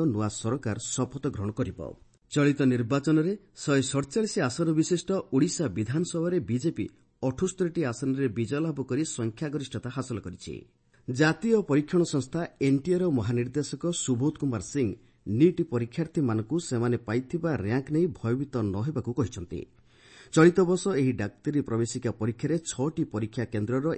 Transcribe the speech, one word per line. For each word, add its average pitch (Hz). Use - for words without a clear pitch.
ନୂଆ 107
ସରକାର 113
ଶପଥ 131
ଗ୍ରହଣ 104
କରିବ। 101
ଚଳିତ 143
ନିର୍ବାଚନରେ 139
ଶହେ 139
ସତଚାଳିଶ 139
ଆସନ 147
ବିଶିଷ୍ଟ 160
ଓଡ଼ିଶା 151
ବିଧାନସଭାରେ 165
ବିଜେପି 127
ଅଠସ୍ତରୀଟି 165
ଆସନରେ 135
ବିଜୟ 113
ଲାଭ 160
କରି 139
ସଂଖ୍ୟାଗରିଷ୍ଠତା 127
ହାସଲ 127
କରିଛି। 87
ଜାତୀୟ 156
ପରୀକ୍ଷଣ 147
ସଂସ୍ଥା 151
ଏନ୍ଟିଏର 139
ମହାନିର୍ଦ୍ଦେଶକ 123
ସୁବୋଧ 135
କୁମାର 120
ସିଂ 135
ନିଟ୍ 151
ପରୀକ୍ଷାର୍ଥୀମାନଙ୍କୁ 120
ସେମାନେ 123
ପାଇଥିବା 131
ର୍ୟାଙ୍କ 113
ନେଇ 160
ଭୟଭୀତ 127
ନ 101
ହେବାକୁ 123
କହିଛନ୍ତି। 87
ଚଳିତ 170
ବର୍ଷ 180
ଏହି 131
ଡାକ୍ତରୀ 123
ପ୍ରବେଶିକା 117
ପରୀକ୍ଷାରେ 123
ଛଅଟି 156
ପରୀକ୍ଷା 110
କେନ୍ଦ୍ରର 120